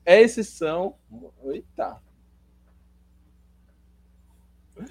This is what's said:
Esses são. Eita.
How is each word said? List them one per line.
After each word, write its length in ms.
Esses 440
são. 480
Eita. 560